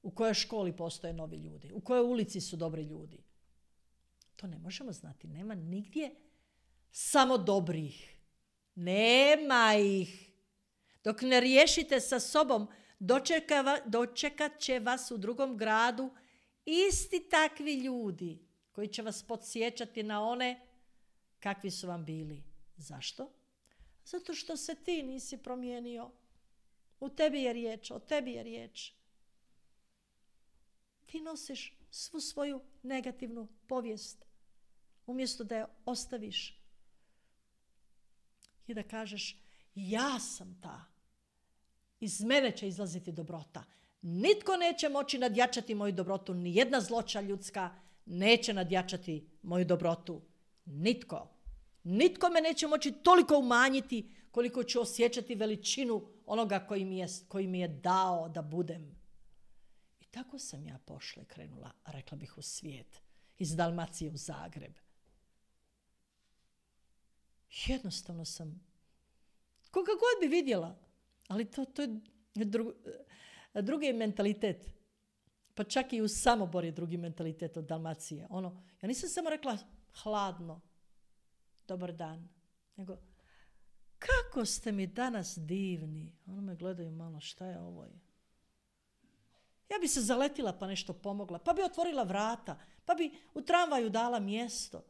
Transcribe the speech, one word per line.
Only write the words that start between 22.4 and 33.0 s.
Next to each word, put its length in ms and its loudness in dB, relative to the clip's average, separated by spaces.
Zašto? 560 -10
Zato 300 -8
što 220 -6
se 180 -6
ti 280 -2
nisi 340 -8
promijenio. 720 -8
U 80 -6
tebi 340 2
je 100 2
riječ, 380 -6
o 80 -10
tebi 340 -2
je 100 -8
riječ. 500 -14
Ti 140 -10
nosiš 580 -12
svu 300 -10
svoju 420 -6
negativnu 680 -8